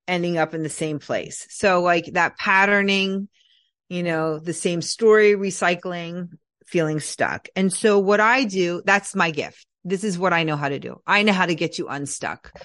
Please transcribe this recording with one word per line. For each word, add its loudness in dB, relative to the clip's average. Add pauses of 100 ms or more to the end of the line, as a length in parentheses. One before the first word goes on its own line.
ending -2
up 0
in -6
the -6
same -6
place. -6
So, 2
like, 2
that 0
patterning, 2 (600)
you -6
know, -2
the -6
same -2
story, 6
recycling, -4 (360)
feeling 0
stuck. -4
And 0
so 2
what 4
I 4
do, -2
that's 0
my 2
gift. -8 (180)
This -4
is -2
what 0
I 2
know -2
how -2
to -4
do. -14
I 4
know 4
how 2
to 0
get -4
you -6
unstuck. -8 (120)